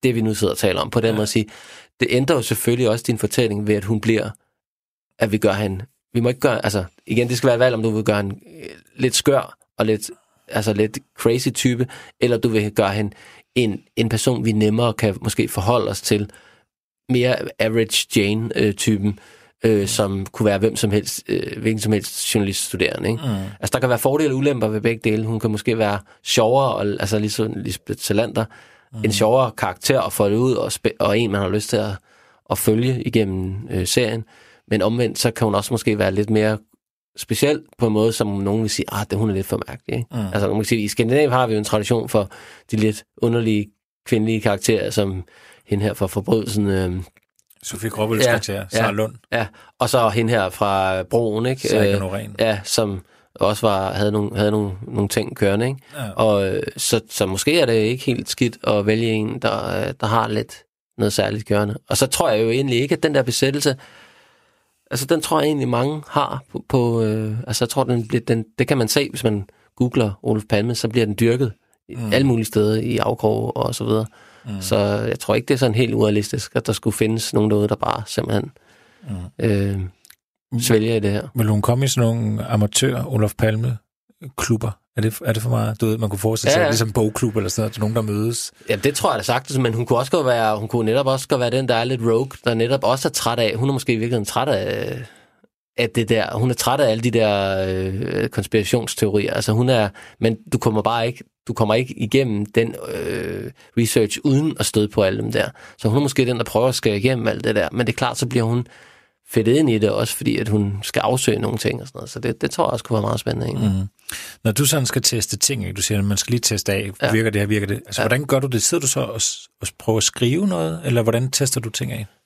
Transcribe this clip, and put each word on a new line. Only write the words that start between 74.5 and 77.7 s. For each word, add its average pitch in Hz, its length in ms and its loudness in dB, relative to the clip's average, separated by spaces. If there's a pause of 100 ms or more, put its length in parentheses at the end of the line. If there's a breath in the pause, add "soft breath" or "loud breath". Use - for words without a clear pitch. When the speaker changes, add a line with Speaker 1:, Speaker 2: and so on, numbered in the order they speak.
Speaker 1:
Så 95 160 0 (300)
jeg - 120 -4
tror - 160 0
ikke, 127 100 -2
det - 80 2
er 131 40 0
sådan 123 180 2
helt 117 180 2
urealistisk, 107 640 0
at - 120 -2
der 110 60 0
skulle - 220 -2
findes 113 380 -2
nogen 107 180 4
derude, 104 160 2
der - 80 0